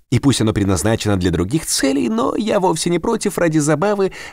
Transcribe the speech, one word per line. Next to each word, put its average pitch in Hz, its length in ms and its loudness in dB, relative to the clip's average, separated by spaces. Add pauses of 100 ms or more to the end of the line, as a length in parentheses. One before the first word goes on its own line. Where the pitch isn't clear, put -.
(100)
И 127 100 2
пусть 135 200 2
оно 110 120 2
предназначено 101 640 0
для 90 140 0
других 95 360 -2
целей, 269 420 0
но 226 280 -2
я 208 240 0
вовсе 175 300 0
не 170 80 0
против 208 400 -2
ради 160 200 2
забавы 180 540 0 (200)